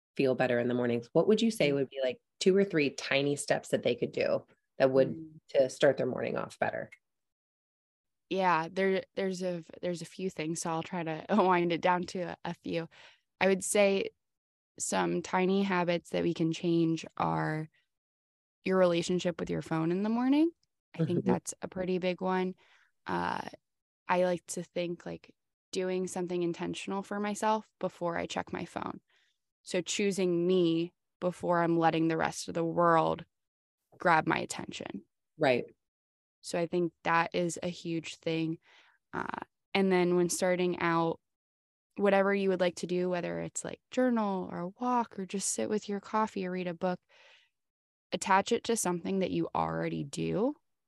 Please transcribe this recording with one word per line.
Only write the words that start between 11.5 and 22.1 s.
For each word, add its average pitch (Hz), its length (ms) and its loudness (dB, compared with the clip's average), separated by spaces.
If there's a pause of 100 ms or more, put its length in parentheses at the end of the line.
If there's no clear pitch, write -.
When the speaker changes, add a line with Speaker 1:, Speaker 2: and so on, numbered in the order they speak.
Speaker 2:
it 160 100 -2
down 180 260 2
to 196 140 -8
a, 170 240 -8
a 170 80 -6
few. 170 340 -6 (540)
I 190 60 4
would 190 160 2
say 196 480 2 (680)
some 175 440 -2
tiny 190 400 2
habits 175 480 0
that 175 120 0
we 170 100 2
can 165 200 0
change 165 520 0 (120)
are 160 520 -2 (960)
your 185 120 2
relationship 175 640 2
with 175 100 -6
your 165 120 -2
phone 160 300 -2
in 190 120 0
the 214 60 0
morning. 269 420 2 (440)
I - 60 0
think 175 240 0
Speaker 1:
Mm-hmm. 180 80 4
Speaker 2:
that's - 280 -4
a - 60 -8
pretty 185 320 -2
big 180 220 -2